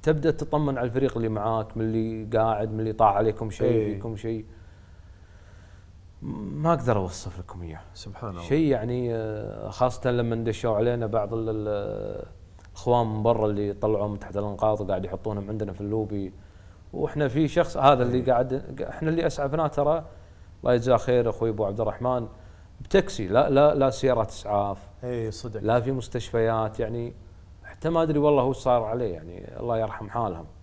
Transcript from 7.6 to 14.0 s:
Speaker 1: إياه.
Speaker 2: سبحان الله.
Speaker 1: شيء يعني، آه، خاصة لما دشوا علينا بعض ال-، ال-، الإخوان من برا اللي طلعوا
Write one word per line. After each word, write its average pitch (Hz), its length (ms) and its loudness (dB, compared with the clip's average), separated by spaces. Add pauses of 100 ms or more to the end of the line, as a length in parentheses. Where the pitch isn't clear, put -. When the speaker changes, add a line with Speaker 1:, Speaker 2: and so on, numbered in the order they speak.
Speaker 1:
إياه. 78 180 -12 (140)
Speaker 2:
سبحان 104 360 -12
الله. 87 120 -10
Speaker 1:
شيء 151 240 2
يعني، 123 480 0
آه، 107 560 -6
خاصة 127 400 0
لما 120 260 0
دشوا 113 400 -2
علينا 120 300 0
بعض 107 280 -2
ال-، 110 140 -2
ال-، 104 760 -4 (440)
الإخوان 120 360 2
من 110 160 -2
برا 110 240 4
اللي 104 260 0
طلعوا 104 360 0